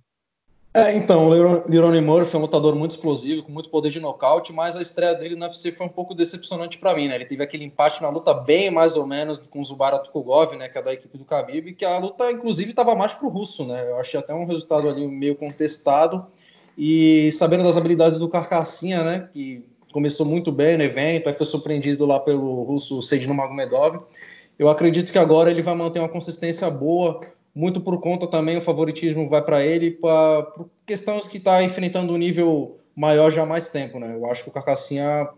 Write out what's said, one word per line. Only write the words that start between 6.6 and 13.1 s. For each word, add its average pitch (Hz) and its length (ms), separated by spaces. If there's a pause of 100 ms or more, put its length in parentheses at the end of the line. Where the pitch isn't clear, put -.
pra 180 160
mim, 143 140
né? 127 80
Ele 123 80
teve 135 180
aquele 147 220
empate 147 360
na 156 80
luta 160 240
bem 151 380
mais 165 240
ou 139 140
menos 147 320
com - 200
o 139 40
Zubaira 135 340
Tukhugov, 143 580
né, 131 120
que 135 100
é 123 40
da 131 100
equipe 131 260
do 131 60
Khabib, 156 500
que 196 100
a 180 140
luta, 202 320
inclusive, 226 420
tava 233 220
mais 202 180